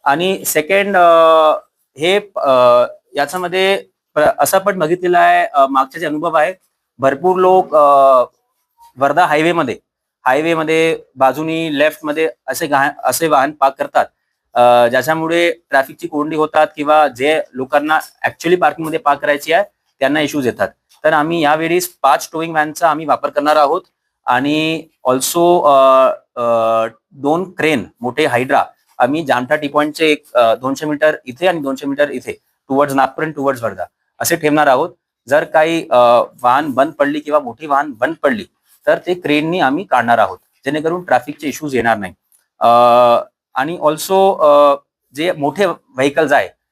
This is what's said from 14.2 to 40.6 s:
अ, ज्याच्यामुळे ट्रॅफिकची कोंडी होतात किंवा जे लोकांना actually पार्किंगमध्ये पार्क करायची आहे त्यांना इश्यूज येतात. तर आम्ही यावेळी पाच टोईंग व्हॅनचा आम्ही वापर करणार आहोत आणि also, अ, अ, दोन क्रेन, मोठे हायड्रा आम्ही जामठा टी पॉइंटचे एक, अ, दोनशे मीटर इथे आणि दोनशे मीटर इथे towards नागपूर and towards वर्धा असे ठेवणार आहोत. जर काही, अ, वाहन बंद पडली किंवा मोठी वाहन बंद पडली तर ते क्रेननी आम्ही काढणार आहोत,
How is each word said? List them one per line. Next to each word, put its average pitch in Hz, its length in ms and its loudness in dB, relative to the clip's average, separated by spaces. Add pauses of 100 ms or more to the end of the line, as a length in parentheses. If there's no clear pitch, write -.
अ, 120 340 4
ज्याच्यामुळे 160 640 0
ट्रॅफिकची 139 560 -4
कोंडी 151 280 -4
होतात 156 300 0 (100)
किंवा 151 320 2
जे 135 320 -2 (120)
लोकांना 147 460 -2 (260)
actually 170 360 -2
पार्किंगमध्ये 156 380 -2
पार्क 143 220 0
करायची 147 320 -2
आहे 190 120 2 (360)
त्यांना 143 200 0
इश्यूज 147 260 -4
येतात. 101 220 -2 (360)
तर 156 80 2
आम्ही 160 300 0
यावेळी 160 360 0 (240)
पाच 147 300 0
टोईंग 165 200 -8
व्हॅनचा 156 380 -2
आम्ही 151 160 -4
वापर 139 240 -2
करणार 151 260 0
आहोत 151 260 0 (440)
आणि 151 600 -2 (220)
also, 170 540 0
अ, 135 460 4 (280)
अ, 113 500 0 (240)
दोन 156 420 -4
क्रेन, 143 320 -2 (160)
मोठे 123 260 -4
हायड्रा 127 380 0 (340)
आम्ही 143 260 -2
जामठा 127 320 -2
टी 147 120 -8
पॉइंटचे 147 380 -2
एक, - 280 -4
अ, 113 200 2
दोनशे 135 320 -6
मीटर 151 380 0
इथे 127 220 -6
आणि 170 140 0
दोनशे 135 260 -8
मीटर 139 240 -2
इथे 117 300 -12 (300)
towards 139 240 0
नागपूर 139 300 -2
and 156 120 -8
towards 135 260 -4
वर्धा 92 220 -8 (340)
असे 170 180 -2
ठेवणार 151 300 0
आहोत. 143 240 2 (380)
जर 151 160 2
काही, 165 460 0
अ, 120 60 2 (460)
वाहन 135 280 0
बंद 135 220 0
पडली 143 280 -2
किंवा 147 200 -2
मोठी 127 260 -14
वाहन 143 240 -2
बंद 127 320 -6
पडली 117 220 -6 (420)
तर 165 200 0
ते 180 80 -4
क्रेननी 160 460 -4
आम्ही 147 240 -2
काढणार 117 340 0
आहोत, 95 200 -2 (260)